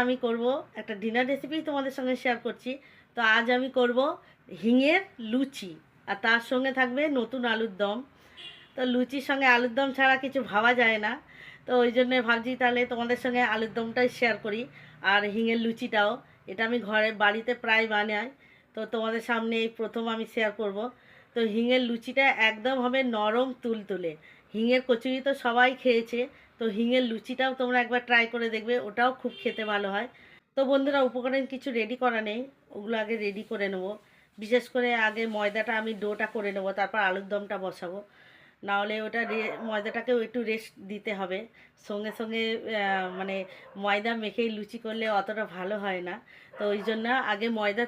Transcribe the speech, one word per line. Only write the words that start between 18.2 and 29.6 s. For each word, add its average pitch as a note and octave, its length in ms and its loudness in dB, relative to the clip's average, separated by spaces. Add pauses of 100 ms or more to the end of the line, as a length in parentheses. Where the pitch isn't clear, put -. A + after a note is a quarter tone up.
তো A3 100 -6
তোমাদের A3 440 -2
সামনে A3+ 280 0
এই A3+ 120 0 (100)
প্রথম A3+ 280 -4
আমি A3+ 260 -2
শেয়ার G#3+ 180 0
করব। G#3 380 -4 (440)
তো A#3+ 80 -2
হিঙের A#3 400 2
লুচিটা B3 440 0 (240)
একদম B3 340 -2
হবে B3 200 0
নরম A#3 500 0 (100)
তুলতুলে। G3 520 -4 (380)
হিঙের A#3+ 340 4
কচুরি B3+ 400 0
তো C#4 60 2
সবাই B3 480 4
খেয়েছে, A#3 460 2 (320)
তো - 40 -4 (140)
হিঙের A#3+ 260 2
লুচিটাও B3+ 500 -2
তোমরা B3 280 2
একবার A#3+ 240 0
ট্রাই A#3 280 4
করে A#3 160 -2
দেখবে, A3 300 0
ওটাও A#3+ 320 0 (100)
খুব A#3+ 100 -4 (100)
খেতে A3 240 -2